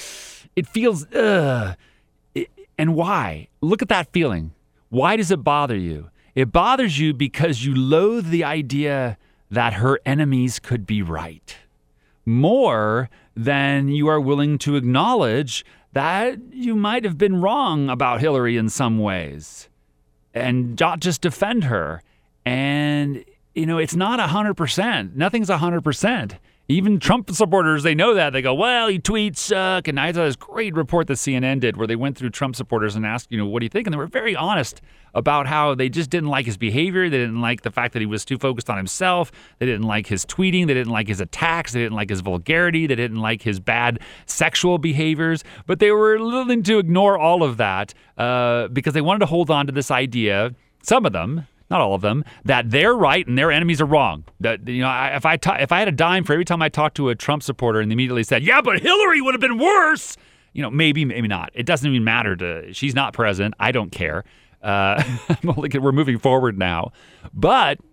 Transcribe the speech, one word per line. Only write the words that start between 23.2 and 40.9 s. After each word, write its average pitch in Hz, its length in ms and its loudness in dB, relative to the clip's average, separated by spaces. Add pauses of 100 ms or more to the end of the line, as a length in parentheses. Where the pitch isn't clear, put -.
you 156 120 -2
know, 165 120 0
it's 160 180 -2
not 214 240 0
a 196 60 0
hundred 202 280 0
percent. 156 640 -2
Nothing's 196 340 0
a 180 80 2
hundred 170 240 0
percent. 151 540 -2 (340)
Even 185 300 2
Trump 220 300 0
supporters, 165 520 2
they 160 120 2
know 196 180 4
that. 156 220 2
They 135 80 -2
go, 127 100 2
"Well, 226 360 2
he 196 100 0
tweets 208 400 0
suck." 190 500 -2
And 143 100 -2
I 156 140 0
saw 165 140 0
this 135 100 -2
great 214 380 -6
report 160 320 0
that 135 100 -2
C 139 180 -4
N 127 80 0
N 135 180 0
did 110 180 -2
where 110 80 -2
they 113 100 -2
went 135 220 -6
through 127 100 -6
Trump 127 280 -6
supporters 107 380 -2
and 110 120 -2
asked, 117 260 -6
you 117 60 -4
know, 104 80 -2
"What 104 140 -4
do 117 40 -2
you 110 60 -6
think?" 220 160 -4
And 170 80 -4
they - 20 -4
were 143 100 -6
very 180 300 -4
honest 160 460 -2 (320)
about 143 320 0
how 151 280 0
they 131 140 0
just 131 220 -4
didn't 165 180 -2
like 139 160 0
his 107 140 -6
behavior. 170 500 0
They 147 80 0
didn't 117 240 -2
like 120 220 -2
the 113 80 -4
fact 120 240 -4
that 120 60 -2
he 107 60 -2
was 104 200 -6
too 135 100 -4
focused 123 320 -4
on 110 80 -4
himself. 175 560 -2 (260)
They 127 60 -4
didn't 113 220 -2
like 107 220 -2
his 98 180 -4
tweeting. 180 400 0
They 143 80 2
didn't 120 180 -2